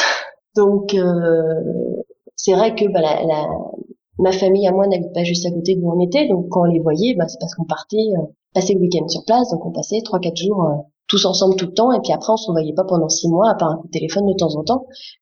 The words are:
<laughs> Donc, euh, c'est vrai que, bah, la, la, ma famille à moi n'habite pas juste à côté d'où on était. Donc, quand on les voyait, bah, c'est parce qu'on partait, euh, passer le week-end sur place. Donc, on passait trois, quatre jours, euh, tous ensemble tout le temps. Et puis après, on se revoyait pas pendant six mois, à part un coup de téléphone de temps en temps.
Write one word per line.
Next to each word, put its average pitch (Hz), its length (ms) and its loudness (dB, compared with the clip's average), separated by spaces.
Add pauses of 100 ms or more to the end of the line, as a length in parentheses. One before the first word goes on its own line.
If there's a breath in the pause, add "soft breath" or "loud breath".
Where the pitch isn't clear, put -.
(280 loud breath)
<laughs> - 300 -20
Donc, 202 360 2
euh, 170 600 2 (840)
c'est - 180 2
vrai 220 220 2
que, 220 160 2
bah, 180 100 2
la, 151 220 0
la, 151 240 -2 (720)
ma 185 140 4
famille 190 340 2
à 180 40 4
moi 196 160 2
n'habite 180 260 -2
pas 170 100 -2
juste 175 220 -2
à 175 60 -2
côté 175 240 0
d'où 175 160 0
on 175 100 2
était. 269 260 2
Donc, 180 220 0
quand 185 120 2
on 170 40 4
les 170 140 4
voyait, 165 380 0
bah, 165 100 0
c'est - 120 -14
parce - 160 -8
qu'on 165 100 -6
partait, - 320 -8
euh, 208 260 0 (300)
passer 190 200 2
le 185 80 2
week-end 175 260 0
sur - 180 -8
place. 233 260 2
Donc, 165 140 -6
on 170 60 -6
passait 170 320 -4
trois, 190 160 -4
quatre 170 160 -4
jours, 190 300 0
euh, 151 80 0 (340)
tous 202 180 2
ensemble 185 300 2
tout 185 120 -2
le - 60 -12
temps. 240 200 2
Et 214 100 0
puis 180 80 -2
après, 156 220 0
on 226 40 2
se 220 100 -8
revoyait 160 260 -2
pas 185 100 0
pendant 175 240 0
six 170 220 -2
mois, 185 220 4
à 196 40 0
part 160 160 0
un 165 60 -2
coup - 100 -14
de - 40 -16
téléphone 165 360 -2
de 190 100 2
temps 160 200 0
en 151 80 -6
temps. 254 200 -2 (360 loud breath)